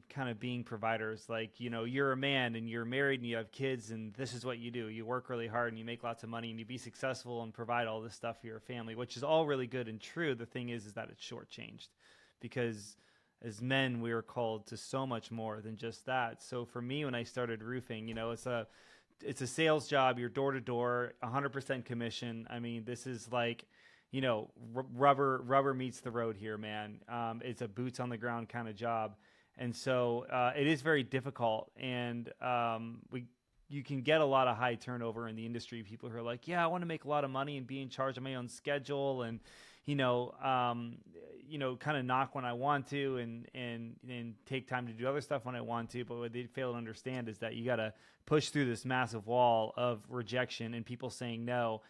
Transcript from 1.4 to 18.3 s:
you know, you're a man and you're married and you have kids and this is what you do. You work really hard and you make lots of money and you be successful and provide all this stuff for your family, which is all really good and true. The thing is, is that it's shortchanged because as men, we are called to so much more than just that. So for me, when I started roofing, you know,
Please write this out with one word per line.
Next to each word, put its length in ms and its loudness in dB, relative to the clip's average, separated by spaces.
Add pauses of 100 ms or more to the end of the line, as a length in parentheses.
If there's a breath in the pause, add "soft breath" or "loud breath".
you 80 -2
know, 160 0
you're 260 2
a 60 2
man 400 2
and 120 -4
you're 140 -2
married 380 2
and 80 -4
you 80 2
have 160 -2
kids 380 -2
and 240 -6
this 180 -6
is 120 -6
what 120 -2
you 120 -6
do. 180 -4
You 180 -6
work 240 -2
really 180 -2
hard 220 2
and 100 -6
you 60 -8
make 180 -6
lots 200 -4
of 60 -8
money 200 -4
and 100 -8
you 60 -8
be 120 -8
successful 640 -4
and 100 -10
provide 340 2
all 140 -2
this 140 -10
stuff 260 -6
for 60 -10
your 120 -10
family, 340 -8
which 220 -6
is 80 -6
all 220 6
really 220 2
good 200 -2
and 140 -8
true. 340 0
The 100 -8
thing 220 -6
is, 180 -4
is 100 -14
that 140 -6
it's 140 -16
shortchanged 640 -12 (540 soft breath)
because 560 -4 (440 soft breath)
as 200 -8
men, 400 2
we 100 0
are 100 0
called 460 -2
to 80 -10
so 320 -2
much 240 -4
more 300 -4
than 160 -8
just 300 -8
that. 360 0
So 220 -4
for 160 -8
me, 240 -2
when 100 -2
I 80 0
started 400 -4
roofing, 460 -6
you 60 -6
know, 160 -2